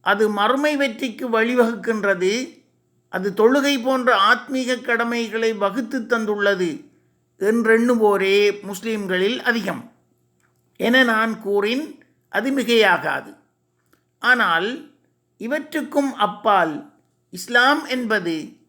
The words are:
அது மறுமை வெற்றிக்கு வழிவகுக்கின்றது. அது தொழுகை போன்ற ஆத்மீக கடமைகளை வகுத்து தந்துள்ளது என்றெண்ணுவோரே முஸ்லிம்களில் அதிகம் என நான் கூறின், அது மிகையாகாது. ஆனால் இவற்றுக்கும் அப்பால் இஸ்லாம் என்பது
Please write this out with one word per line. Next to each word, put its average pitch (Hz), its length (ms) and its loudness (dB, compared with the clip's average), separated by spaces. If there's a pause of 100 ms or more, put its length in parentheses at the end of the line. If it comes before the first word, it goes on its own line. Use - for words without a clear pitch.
அது 202 280 2
மறுமை 254 480 0
வெற்றிக்கு 254 520 -4
வழிவகுக்கின்றது. 226 1300 -2 (460)
அது 185 220 -4
தொழுகை 262 520 2
போன்ற 254 340 2
ஆத்மீக 247 640 0
கடமைகளை 226 720 -2
வகுத்து 220 480 -4
தந்துள்ளது 208 840 -2 (540)
என்றெண்ணுவோரே 208 1200 2
முஸ்லிம்களில் 202 800 -4
அதிகம் 196 500 -4 (840)
என 240 280 4
நான் 226 360 0
கூறின், 208 640 -2 (240)
அது 220 220 -2
மிகையாகாது. 202 840 2 (840)
ஆனால் 220 720 0 (480)
இவற்றுக்கும் 277 760 -4
அப்பால் 185 760 0 (400)
இஸ்லாம் 247 560 2
என்பது 208 680 -4 (160)